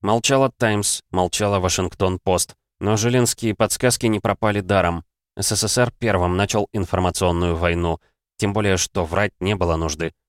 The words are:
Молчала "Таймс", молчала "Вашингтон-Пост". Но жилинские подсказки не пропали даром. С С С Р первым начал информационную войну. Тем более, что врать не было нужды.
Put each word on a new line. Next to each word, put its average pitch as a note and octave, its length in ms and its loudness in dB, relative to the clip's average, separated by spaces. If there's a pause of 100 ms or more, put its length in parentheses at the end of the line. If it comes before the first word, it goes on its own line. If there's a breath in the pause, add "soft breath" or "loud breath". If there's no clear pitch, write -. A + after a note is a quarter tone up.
Молчала A#2+ 560 2
"Таймс", G#2 440 0 (100)
молчала F#2+ 480 0
"Вашингтон-Пост". F#2 960 -2 (280)
Но G#2+ 140 0
жилинские A#2 560 0
подсказки A#2+ 540 0
не G#2+ 120 0
пропали G#2 400 0
даром. F2+ 460 0 (320)
С G2 180 -2
С G#2+ 120 -2
С - 100 -2
Р B2 220 2
первым F2+ 360 0
начал G2+ 380 0
информационную F2+ 840 0
войну. E2+ 440 0 (380)
Тем G2+ 160 -2
более, G2+ 240 0
что F2+ 280 -2
врать F#2 340 -2
не G2 160 -2
было F2 200 0
нужды. D#2+ 400 -4 (140)